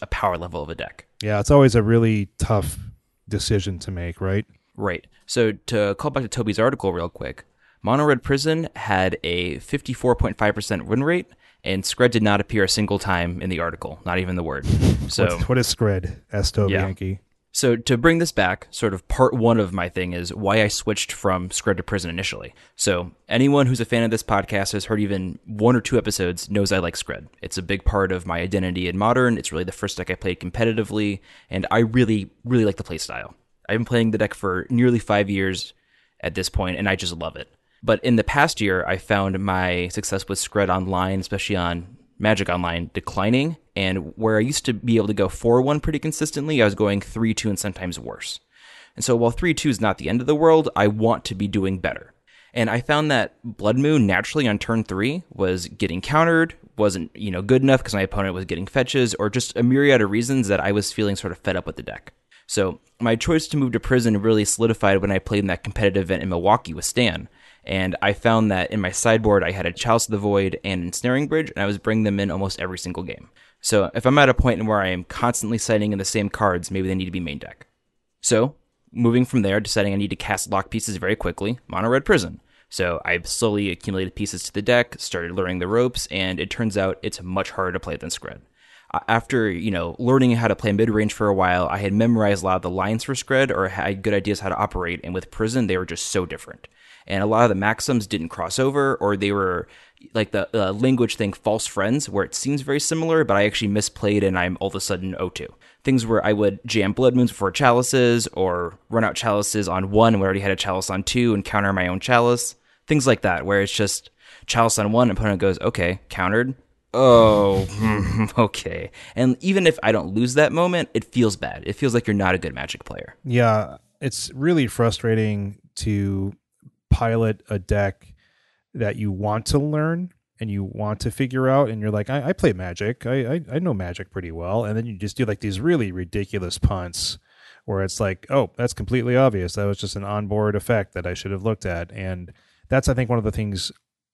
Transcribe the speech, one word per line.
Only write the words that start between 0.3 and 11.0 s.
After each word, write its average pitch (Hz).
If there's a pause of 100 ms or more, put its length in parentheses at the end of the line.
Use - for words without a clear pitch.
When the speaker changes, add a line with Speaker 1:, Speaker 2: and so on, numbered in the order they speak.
Speaker 1:
level 85
of 76
a 82
deck. - (160)
Speaker 2:
Yeah, 107
it's -
always 139
a 117
really 110
tough 95 (500)
decision 98
to -
make, 87
right? 98 (320)
Speaker 1:
Right. 95 (180)
So 110
to 101
call 147
back 135
to 113
Toby's 107
article 110
real 87
quick, - (360)
Mono 135
Red 139
Prison 156
had 95
a 87
fifty-four -
point 107
five 104
percent 101
win 123